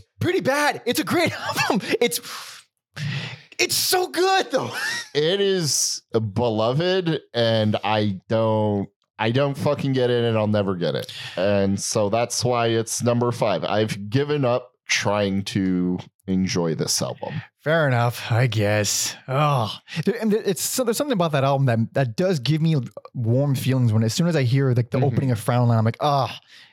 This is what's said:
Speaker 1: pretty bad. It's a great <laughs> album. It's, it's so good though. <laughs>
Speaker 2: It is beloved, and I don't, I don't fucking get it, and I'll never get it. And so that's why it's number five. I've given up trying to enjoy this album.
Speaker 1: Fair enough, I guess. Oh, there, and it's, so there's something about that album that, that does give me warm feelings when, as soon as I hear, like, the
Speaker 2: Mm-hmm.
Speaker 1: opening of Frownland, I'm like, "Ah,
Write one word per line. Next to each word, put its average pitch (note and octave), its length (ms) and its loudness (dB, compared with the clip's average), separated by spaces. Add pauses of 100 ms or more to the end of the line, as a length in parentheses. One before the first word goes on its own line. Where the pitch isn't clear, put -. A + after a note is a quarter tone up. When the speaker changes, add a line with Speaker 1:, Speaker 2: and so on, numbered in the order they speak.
(200)
Speaker 1:
pretty F4+ 200 0
bad. C4+ 460 0
It's B3 140 0
a - 40 -4
great D#4+ 280 0
<laughs> - 280 -6
album. G5+ 200 0 (200)
It's, - 200 0 (1400)
it's - 160 0
so F#4 340 0
good F#4+ 420 0
though. A#2+ 260 -2
<laughs> - 40 -6 (340)
Speaker 2:
It D#3+ 260 2
is F#3+ 600 0 (100)
beloved, B2 1080 0 (140)
and A2+ 480 2
I G#2 460 0
don't, G#2+ 600 0 (300)
I A2 140 0
don't C#3 240 0
fucking C#3 380 0
get B2 160 2
it, A#2+ 140 2
and A2+ 140 2
I'll G#2+ 80 2
never G2+ 300 0
get E2 180 -2
it. B1 180 -6 (240)
And G2 440 2
so G#2+ 280 0
that's A#2 360 -2
why A#2+ 240 2
it's A2+ 340 -2
number A#2+ 300 2
five. G#2 320 0
I've G#2 460 -2
given C#3+ 340 0
up B2 260 0 (160)
trying G2+ 580 0
to F2+ 540 0 (300)
enjoy F2+ 480 0
this - 260 -4
album. B1+ 380 -6 (240)
Speaker 1:
Fair D#3 240 2
enough, A#2+ 420 0
I B2 160 4
guess. G#2+ 720 0 (100)
Oh, C3+ 500 0 (280)
there, G#3+ 160 0
and A3 140 0
it's, G3 280 -2
so - 220 -2
there's A3+ 140 0
something D4 160 -2
about E3+ 180 0
that C#3 100 2
album C#3 240 2
that, A2+ 280 0
that C3+ 220 -2
does F3+ 220 2
give C#3 240 0
me D#3+ 140 2 (380)
warm B2+ 420 2
feelings B2 360 2
when, A2 120 4
as A2 100 0
soon E3+ 140 2
as D#3+ 80 2
I C#3 60 2
hear, C3 320 2
like, A#2 160 0
the - 80 -2
Speaker 2:
Mm-hmm. B2+ 80 2
Speaker 1:
opening C#3 260 0
of A2 80 0
Frownland, A#2+ 380 4
I'm A2 80 4
like, A#2 140 0
"Ah, C#3+ 380 0 (340)